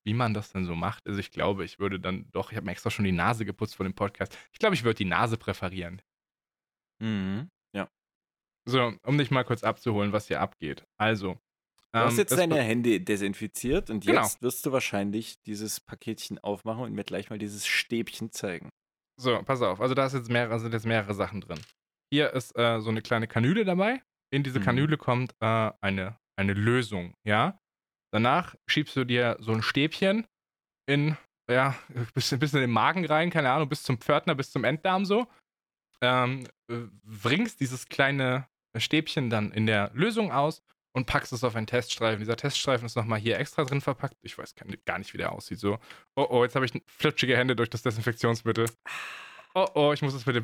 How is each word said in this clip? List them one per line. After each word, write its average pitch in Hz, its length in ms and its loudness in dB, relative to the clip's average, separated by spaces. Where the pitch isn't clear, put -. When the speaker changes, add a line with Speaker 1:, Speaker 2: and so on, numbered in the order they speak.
Speaker 1:
wie 104 100 0
man 117 200 2
das 104 180 -6
denn 92 140 -2
so 85 80 -2
macht. 85 320 -4
Also 101 120 -4
ich - 120 -6
glaube, 95 340 0
ich - 140 -12
würde 98 200 -2
dann 92 340 -4
doch, - 200 -4
ich 107 60 -8
hab 98 60 -6
mir 92 80 -4
extra - 180 -6
schon 104 160 0
die 95 60 2
Nase 107 340 2
geputzt 101 300 -6
vor 95 80 -4
dem 92 100 -4
Podcast. - 420 -4
Ich - 60 -20
glaube, 214 160 2
ich 117 100 -2
würd 113 140 2
die 101 80 -2
Nase 107 320 2
präferieren. 92 640 -6
Speaker 2:
Mhm, 107 460 -2
ja. 101 140 -6
Speaker 1:
So, 123 360 2
um 139 160 2
dich 131 120 2
mal 127 140 2
kurz - 200 -2
abzuholen, 104 480 0
was 104 160 0
hier 73 120 -2
abgeht. 80 440 -6
Also, 104 400 0
Speaker 2:
Du 113 80 2
hast 117 140 4
Speaker 1:
ähm, 123 40 2
Speaker 2:
jetzt 202 140 2
Speaker 1:
es 170 60 4
Speaker 2:
deine 165 160 4
Speaker 1:
be- 143 80 4
Speaker 2:
Hände 113 380 2
desinfiziert 107 920 -2
und 214 160 -4
Speaker 1:
Genau. - 160 4
Speaker 2:
jetzt - 200 -2
wirst 123 240 -2
du 139 60 0
wahrscheinlich 104 680 -2
dieses 104 380 -8
Paketchen - 600 -10
aufmachen 110 400 -6
und 113 120 -8
mir 101 100 -6
gleich 95 260 -8
mal 107 80 -8
dieses 104 280 -8
Stäbchen - 640 -4
zeigen. - 380 -8
Speaker 1:
So, 120 240 2
pass 131 180 0
auf. 95 180 0
Also 127 140 2
da 135 120 2
ist 131 80 -4
jetzt 117 160 -4
mehrere, 120 280 2
sind 113 140 -4
jetzt 113 140 -4
mehrere 107 280 0
Sachen 98 260 -4
drin. 82 200 -10
Hier 143 200 2
ist, - 260 -4
äh, 117 220 2
so 107 100 -6
eine 110 120 -2
kleine 113 260 0
Kanüle 156 360 2
dabei. 196 380 0
In 139 100 2
diese 127 180 -4
Speaker 2:
Mhm. 98 40 -2
Speaker 1:
Kanüle 139 320 2
kommt, 123 440 0
äh, 110 300 2
eine, 98 360 -2
eine 98 180 2
Lösung, 104 600 0
ja? 113 340 2
Danach 127 420 2
schiebst - 300 0
du 135 80 2
dir 123 360 2
so 113 120 -2
ein 110 100 2
Stäbchen 190 640 2
in, 143 280 2
ja, 131 260 2
bis, 135 240 0
bis 143 160 0
in 143 60 4
den 123 100 2
Magen 143 340 4
rein, 156 260 2
keine 151 220 2
Ahnung, 147 160 2
bis 147 140 -4
zum 123 160 0
Pförtner, 151 360 2
bis 139 160 -4
zum 127 140 0
Enddarm 185 400 2
so. 202 240 0
Ähm, 127 440 2
äh, - 20 -4
wringst 120 560 0
dieses 127 280 -4
kleine 135 600 0
Stäbchen 147 540 0
dann 104 220 0
in 110 140 2
der 104 280 2
Lösung 208 380 0
aus 143 280 2
und 127 100 0
packst - 260 0
es 120 120 -2
auf 113 100 0
einen 110 140 -2
Teststreifen. 113 520 0
Dieser 113 160 -2
Teststreifen 135 500 0
ist 113 100 -12
nochmal 113 240 0
hier 110 180 0
extra 143 260 -2
drin 139 160 -2
verpackt. - 420 -4
Ich - 140 -16
weiß - 200 -14
kein, 95 280 -10
gar 87 140 -2
nicht, 95 160 -12
wie - 40 -8
der 92 140 -2
aussieht, - 280 -10
so. 101 180 0
Oh, 139 120 2
oh, 120 160 4
jetzt 123 120 -2
hab 135 80 2
ich 120 80 -2
flutschige 131 500 2
Hände 127 200 4
durch 117 140 0
das - 120 -6
Desinfektionsmittel. 113 840 0
Oh, 185 200 4
oh, 147 180 6
ich 143 100 -2
muss 135 120 0
es 120 120 -10
mit 131 100 2
den, 117 80 2